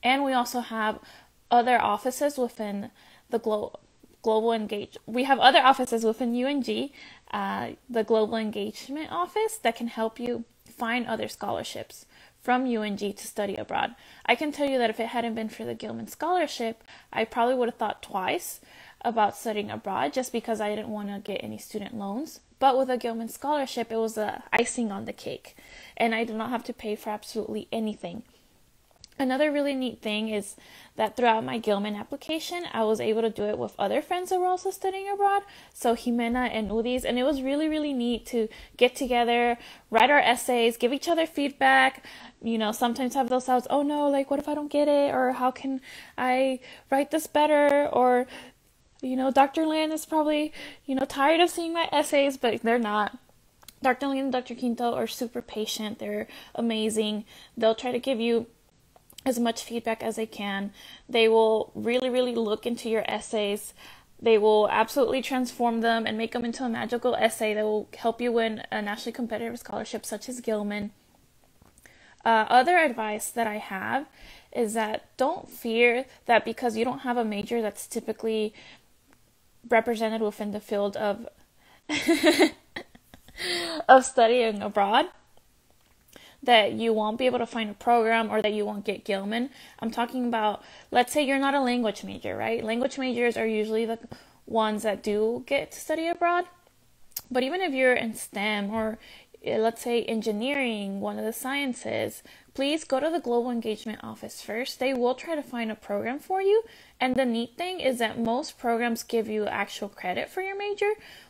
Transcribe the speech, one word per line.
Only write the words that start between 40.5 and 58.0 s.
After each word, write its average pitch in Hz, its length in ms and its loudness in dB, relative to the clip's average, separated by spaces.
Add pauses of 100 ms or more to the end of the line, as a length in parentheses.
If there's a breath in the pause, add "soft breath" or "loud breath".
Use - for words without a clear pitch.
give 247 160 2
each 277 140 -4
other 330 180 4
feedback, 269 760 2 (380 loud breath)
you 233 140 0
know, 220 160 0
sometimes 240 420 0
have 262 140 2
those 254 160 0
thoughts, 254 240 2
"Oh 285 140 2
no, 294 260 2
like, 277 220 2
what 277 100 0
if 285 80 -8
I 294 60 -2
don't 294 160 -4
get 294 180 4
it, 285 260 4
or 254 180 2
how 254 180 0
can 269 320 -6 (340 loud breath)
I 254 440 2 (300 loud breath)
write 277 200 2
this 311 160 0
better?" 294 640 4
Or, 247 340 6 (760 loud breath)
you 254 120 -2
know, 262 160 2
Doctor 285 360 4
Lin 311 260 0
is 302 140 -4
probably, 302 480 2 (320 loud breath)
you 269 80 -2
know, 269 100 2
tired 285 360 4
of 349 100 6
seeing 330 240 -4
my 330 180 0
essays, 277 460 2
but 233 240 0
they're 226 160 4
not. 208 400 0 (640)
Doctor 262 260 2
Lin 269 100 -2
and 269 140 -2
Doctor 247 220 -4
Quinto 233 400 -2
are 233 120 -2
super 240 360 -6
patient. 214 560 -6
They're 208 300 -6 (260 loud breath)
amazing. 220 720 -2 (320 loud breath)
They'll 226 160 4
try 247 180 -4
to 240 80 -2